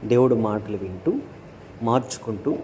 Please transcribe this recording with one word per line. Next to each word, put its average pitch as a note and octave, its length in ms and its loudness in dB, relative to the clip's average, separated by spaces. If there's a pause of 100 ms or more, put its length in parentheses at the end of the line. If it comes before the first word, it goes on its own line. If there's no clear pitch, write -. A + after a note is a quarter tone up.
దేవుడి B2 300 6
మాటలు G#2+ 420 -2
వింటూ F#2+ 380 -4 (680)
మార్చుకుంటూ A#2 800 -2